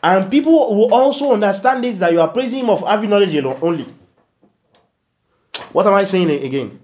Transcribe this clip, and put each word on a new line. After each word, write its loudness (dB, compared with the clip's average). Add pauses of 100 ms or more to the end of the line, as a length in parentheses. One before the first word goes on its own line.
And 0
people 2 (240)
will 4
also 2
understand 0
this, -4
that 0
you 2
are 2
praising -4
him -2
of 2
having -2
knowledge 2
alone -4
only. -2 (1900)
What 2
am 4
I 2
saying 0
a-, -2
again? -6